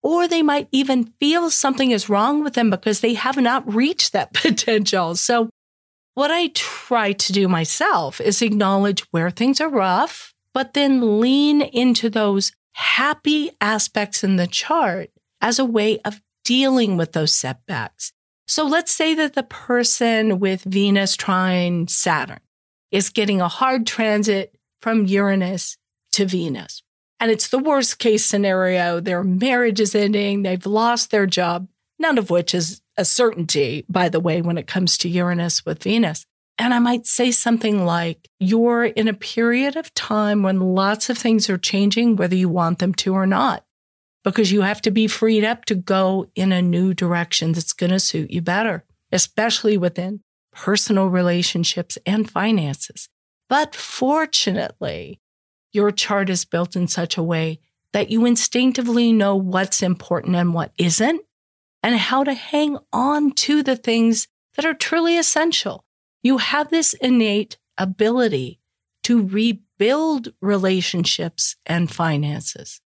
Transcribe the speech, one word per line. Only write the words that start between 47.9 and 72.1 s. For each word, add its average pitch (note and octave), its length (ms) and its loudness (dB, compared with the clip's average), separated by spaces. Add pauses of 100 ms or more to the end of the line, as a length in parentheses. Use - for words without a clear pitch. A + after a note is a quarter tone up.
suit - 320 -4
you F3 100 -4
better, F3+ 420 -2 (280)
especially G#3+ 640 0
within F3+ 440 -4 (300)
personal G3 560 0
relationships F3 960 0
and G#3+ 240 -2
finances." F3 800 -2 (380)
But D4 280 0
fortunately, - 1400 -4 (520)
your G#3 200 2
chart G3 380 -2
is F3+ 160 -2
built F3 300 -4
in F3+ 120 0
such - 300 -4
a E3+ 60 -2
way D#3+ 360 -2 (340)
that G#3 160 -2
you A3+ 160 2
instinctively A#3+ 840 2
know G3+ 240 4
what's F#3+ 460 -2
important F3+ 540 -2
and F3 180 2
what E3 240 -4
isn't, A3+ 440 0 (600)
and A#3 140 2
how C4 260 0
to C#4 100 -2
hang D4 440 -2 (160)
on C#4+ 380 2
to D4 320 0
the C4 120 2
things A3+ 520 0 (280)
that D4 100 -2
are D#4+ 80 0
truly E4 440 0
essential. D#4+ 640 -2 (400)
You B3+ 140 4
have D4 320 -2
this E4 240 0
innate A3 640 0 (200)
ability G3 800 0 (440)
to A3+ 240 2
rebuild A#3 1120 -2
relationships F#3 1120 -2 (100)
and E3+ 240 -2
finances. D3 1000 -4